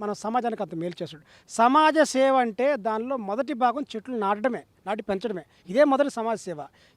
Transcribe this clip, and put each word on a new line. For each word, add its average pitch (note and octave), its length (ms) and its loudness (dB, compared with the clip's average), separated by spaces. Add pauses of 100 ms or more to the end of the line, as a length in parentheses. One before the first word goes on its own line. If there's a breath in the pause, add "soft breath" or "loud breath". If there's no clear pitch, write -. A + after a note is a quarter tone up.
మనం G#3 140 -4
సమాజానికి A3+ 480 -2
అంత F3 120 -8
మేలు E3+ 280 -6
చేస్తాడు. D#3 200 -14 (260 soft breath)
సమాజ D4 540 4
సేవ C4+ 320 4
అంటే B3+ 420 2
దానిలో A3 400 -4
మొదటి A#3 360 -4
భాగం B3 320 0 (120)
చెట్లు A#3+ 200 -8
నాటడమే, G#3 460 -2 (240)
నాటి G#3+ 160 -6
పెంచడమే. G3 420 -4 (240 soft breath)
ఇదే A#3 160 6
మొదటి C#4 260 2
సమాజ A3+ 280 -4
సేవ. D3+ 280 -12 (300 soft breath)